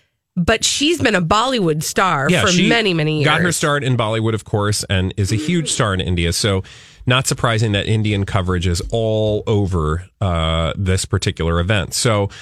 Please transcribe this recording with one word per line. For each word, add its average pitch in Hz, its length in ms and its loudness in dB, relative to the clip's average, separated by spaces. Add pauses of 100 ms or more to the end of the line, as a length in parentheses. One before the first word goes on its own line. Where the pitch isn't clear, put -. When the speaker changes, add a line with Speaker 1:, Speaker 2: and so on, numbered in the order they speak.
(360)
Speaker 1:
but 202 300 2
she's 302 360 0
been 240 140 4
a 180 60 2
Bollywood 202 640 2
star 165 460 0
Speaker 2:
Yeah, 180 120 4
Speaker 1:
for 208 80 2
Speaker 2:
she 180 180 2
Speaker 1:
many, 220 260 2
many 156 260 0
years. 139 60 0
Speaker 2:
got 151 160 2
her 170 120 0
start 143 320 -2
in 131 100 2
Bollywood, 110 380 0
of 107 100 -4
course, 104 460 -2
and 95 260 0
is 98 160 -2
a 110 60 2
huge 170 340 0
star 107 220 0
in 92 80 -2
India. 87 320 0
So 98 300 0 (440)
not 127 180 2
surprising 113 460 0
that 101 160 0
Indian 104 380 0
coverage 92 420 0
is 85 140 0 (100)
all 107 560 0
over, 90 580 0 (160)
uh, 82 560 0
this 95 280 0
particular 85 540 -2
event. 90 340 0
So, 104 360 0 (120)